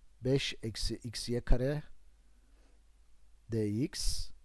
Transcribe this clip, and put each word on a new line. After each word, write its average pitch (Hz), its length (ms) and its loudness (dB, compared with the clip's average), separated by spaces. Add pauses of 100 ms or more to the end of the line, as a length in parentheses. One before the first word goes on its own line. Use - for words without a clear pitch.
(220)
beş 135 420 0
eksi 110 320 -2
x - 340 -8
y 120 120 0
kare 135 420 4 (1700)
D 110 180 2
X - 600 -2 (160)